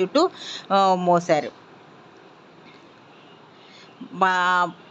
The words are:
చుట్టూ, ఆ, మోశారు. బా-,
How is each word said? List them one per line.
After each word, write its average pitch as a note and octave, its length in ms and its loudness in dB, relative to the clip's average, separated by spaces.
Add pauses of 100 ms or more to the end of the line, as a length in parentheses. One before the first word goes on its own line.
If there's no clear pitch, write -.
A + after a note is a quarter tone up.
చుట్టూ, D4 280 0 (440)
ఆ, F#3+ 220 4
మోశారు. F3 560 0 (2500)
బా-, F3+ 560 0 (220)